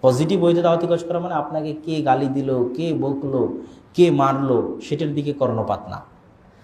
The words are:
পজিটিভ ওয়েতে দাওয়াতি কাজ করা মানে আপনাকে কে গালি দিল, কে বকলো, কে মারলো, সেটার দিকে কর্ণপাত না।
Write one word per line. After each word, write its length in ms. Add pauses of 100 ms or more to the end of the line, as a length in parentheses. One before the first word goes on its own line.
পজিটিভ 400
ওয়েতে 200
দাওয়াতি 240
কাজ 180
করা 140
মানে 160
আপনাকে 360 (140)
কে 180
গালি 260
দিল, 220 (260)
কে 180
বকলো, 480 (520)
কে 160
মারলো, 480 (240)
সেটার 320
দিকে 180
কর্ণপাত 560
না। 100 (640)